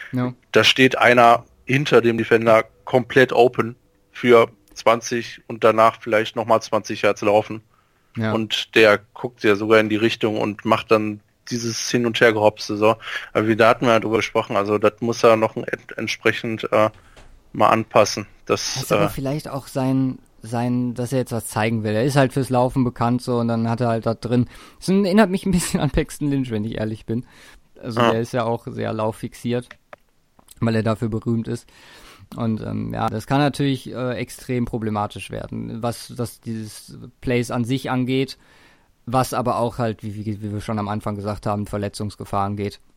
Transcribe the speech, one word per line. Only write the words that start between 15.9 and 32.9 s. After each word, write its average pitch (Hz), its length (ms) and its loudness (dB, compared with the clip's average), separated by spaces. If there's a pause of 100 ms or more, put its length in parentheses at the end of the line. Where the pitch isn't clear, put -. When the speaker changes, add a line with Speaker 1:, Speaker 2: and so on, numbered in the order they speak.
Speaker 2:
entsprechend, 113 760 -4
äh, 110 160 4 (640)
mal 107 160 4
anpassen. 110 580 2 (180)
Das, - 280 -2
Speaker 1:
Das 131 100 -8
ist - 80 -8
aber 104 140 2
Speaker 2:
äh, 101 40 0
Speaker 1:
vielleicht 135 380 -6
auch 135 200 -10
sein, 131 520 -2 (220)
sein, 123 520 -4
dass 123 200 -6
er 131 60 0
jetzt 120 120 -6
was 117 160 -6
zeigen 113 360 -2
will. 107 120 -2
Er 110 80 2
ist 139 140 0
halt 131 160 4
fürs 135 160 -2
Laufen 127 340 2
bekannt, 120 380 0
so, 123 160 -2
und 117 100 0
dann 113 220 0
hat 117 100 -2
er 123 80 0
halt 113 180 -2
da 117 80 0
drin. 120 360 0 (300)
Das - 100 -4
erinnert 196 400 4
mich 190 160 -4
ein 196 60 0
bisschen 175 280 -2
an 156 100 0
Paxton 147 400 -2
Lynch, 135 220 -2
wenn 107 140 -4
ich 113 140 -8
ehrlich 110 260 -6
bin. 117 200 -4 (560)
Also 113 200 -4
Speaker 2:
Ja. 117 100 -2
Speaker 1:
der 113 100 -2
ist 120 120 -8
ja 123 100 -2
auch 117 240 -6
sehr 113 240 -6
lauffixiert, 117 760 -6 (920)
weil 117 160 0
er 110 80 0
dafür 113 240 -2
berühmt 113 400 -2
ist. 120 180 -8 (720)
Und, 113 240 -2
ähm, 110 340 -6